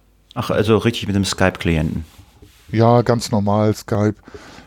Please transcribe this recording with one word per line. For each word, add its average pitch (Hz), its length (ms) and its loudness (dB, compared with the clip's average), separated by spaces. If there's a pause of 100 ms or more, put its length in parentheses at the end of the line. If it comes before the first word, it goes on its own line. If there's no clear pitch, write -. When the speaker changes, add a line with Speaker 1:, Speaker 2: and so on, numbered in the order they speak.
(340)
Speaker 1:
Ach, 120 160 -6
also 107 280 2
richtig 117 300 -2
mit 98 80 -2
dem 101 100 2
Skype-Klienten? 82 800 -2 (680)
Speaker 2:
Ja, 113 300 4
ganz 117 300 0
normal, 104 440 0
Skype, 104 400 -2 (500)